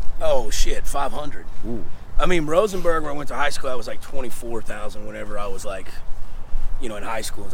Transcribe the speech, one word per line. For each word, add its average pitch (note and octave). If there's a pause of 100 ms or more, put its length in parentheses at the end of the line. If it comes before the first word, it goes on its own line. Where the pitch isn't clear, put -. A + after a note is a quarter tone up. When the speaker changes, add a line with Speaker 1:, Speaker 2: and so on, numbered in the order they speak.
(220)
Speaker 1:
Oh, C#3+
shit, -
five C#3
hundred. D3 (200)
Speaker 2:
Ooh. A#2 (340)
Speaker 1:
I D3
mean, F#3
Rosenberg, E3+
where D3
I -
went D3
to -
high C#3+
school, C#3+
I B2+
was, B2
like, -
twenty-four A#2
thousand G#2
whenever G#2+
I G#2
was, G2+
like, F#2+ (920)
you A#2
know, G#2
in G#2
high A2+
school. -